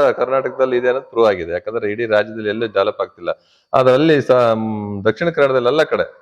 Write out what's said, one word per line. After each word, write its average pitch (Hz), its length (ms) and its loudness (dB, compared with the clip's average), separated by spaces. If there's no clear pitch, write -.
ಕರ್ನಾಟಕದಲ್ಲಿ 131 640 -2
ಇದೆ 123 100 0
ಅನ್ನೋದು 127 220 -2
ಪ್ರೂವ್ 113 180 2
ಆಗಿದೆ. 90 240 -2
ಯಾಕಂದ್ರೆ 107 400 -6
ಇಡೀ 117 140 -6
ರಾಜ್ಯದಲ್ಲಿ 107 440 -2
ಎಲ್ಲೂ 113 180 -4
ಡೆವಲಪ್ 101 340 -2
ಆಗ್ತಿಲ್ಲ. 87 280 -10
ಆದ್ರೆ 127 200 4
ಅಲ್ಲಿ 147 280 4
ಸ-, 123 100 2
ಮ್, 110 720 0
ದಕ್ಷಿಣ 113 240 -2
ಕನ್ನಡದಲ್ಲಿ 135 380 2
ಎಲ್ಲ 151 160 2
ಕಡೆ, 107 200 -2